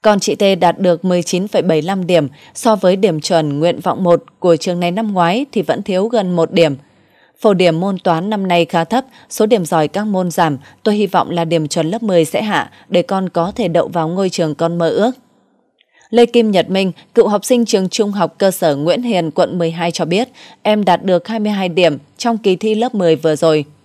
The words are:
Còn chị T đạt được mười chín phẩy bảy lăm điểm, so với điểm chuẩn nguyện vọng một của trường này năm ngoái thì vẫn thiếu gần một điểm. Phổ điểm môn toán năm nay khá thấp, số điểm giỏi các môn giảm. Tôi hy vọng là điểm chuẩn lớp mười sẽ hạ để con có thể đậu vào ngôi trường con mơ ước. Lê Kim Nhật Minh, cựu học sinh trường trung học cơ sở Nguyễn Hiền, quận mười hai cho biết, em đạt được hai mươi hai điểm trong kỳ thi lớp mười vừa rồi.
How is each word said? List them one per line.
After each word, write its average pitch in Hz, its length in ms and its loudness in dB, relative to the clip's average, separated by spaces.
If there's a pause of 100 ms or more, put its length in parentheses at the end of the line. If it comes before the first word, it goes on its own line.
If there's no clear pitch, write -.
Còn 208 180 4
chị 190 140 -2
T - 80 -2 (180)
đạt 170 180 2
được 175 260 0
mười 180 180 0
chín 180 260 -4
phẩy 196 140 0
bảy 160 200 0
lăm 185 240 -4
điểm, 156 220 2 (260)
so - 220 0
với 185 200 2
điểm 190 240 0
chuẩn 151 380 0
nguyện 165 220 0
vọng 180 240 -2
một 170 200 4 (140)
của 175 180 4
trường 175 240 -4
này 175 100 0
năm 208 220 -4
ngoái 185 400 0
thì 202 100 -2
vẫn 160 200 -4
thiếu 196 260 -2
gần 196 280 0
một 165 160 0
điểm. 151 240 2 (640)
Phổ 214 140 4
điểm 170 260 2
môn 190 180 -4
toán 175 320 -2
năm 202 180 -4
nay 175 160 2
khá 165 200 0
thấp, 247 200 -2 (260)
số - 160 0
điểm 208 180 2
giỏi 156 240 0
các 202 160 -6
môn 185 260 -2
giảm. 160 280 0 (240)
Tôi 214 120 0
hy 208 120 0
vọng 180 240 0
là 170 140 -2
điểm 160 240 0
chuẩn 160 220 -2
lớp 226 120 -6
mười 180 220 2
sẽ - 180 -4
hạ 208 280 -2 (180)
để 180 140 0
con 190 260 -4
có 175 260 -2
thể 214 140 -2
đậu 165 200 0
vào 165 200 -2
ngôi 185 220 -2
trường 160 240 -4
con 165 240 -2
mơ 165 120 0
ước. 185 200 0 (1000)
Lê 233 160 4
Kim 233 240 2
Nhật 185 200 0
Minh, 190 220 0 (220)
cựu 226 140 4
học 208 160 -2
sinh 240 200 2
trường 190 240 0
trung 208 240 -2
học 196 260 -2
cơ 196 120 2
sở 165 260 -2
Nguyễn 165 260 -2
Hiền, 185 280 -2
quận 180 280 0
mười 165 120 0
hai 175 200 -4
cho 170 140 -4
biết, 185 240 -2 (340)
em 214 220 0
đạt 180 200 2
được 180 240 0
hai 226 100 -4
mươi 208 140 -2
hai 190 160 -2
điểm 165 300 2 (200)
trong 233 200 -2
kỳ 202 180 0
thi 220 180 -2
lớp 226 200 -2
mười 180 220 2
vừa 156 200 0
rồi. 156 280 2 (200)